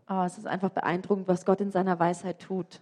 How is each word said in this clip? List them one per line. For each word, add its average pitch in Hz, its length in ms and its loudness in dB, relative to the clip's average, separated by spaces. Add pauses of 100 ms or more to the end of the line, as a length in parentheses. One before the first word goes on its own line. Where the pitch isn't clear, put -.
Oh, 190 160 0
es 180 140 -6
ist 214 80 -12
einfach 185 240 -2
beeindruckend, 185 560 -2
was 180 180 2
Gott 190 160 4
in 202 120 -2
seiner 180 260 2
Weisheit 175 400 0
tut. - 440 -6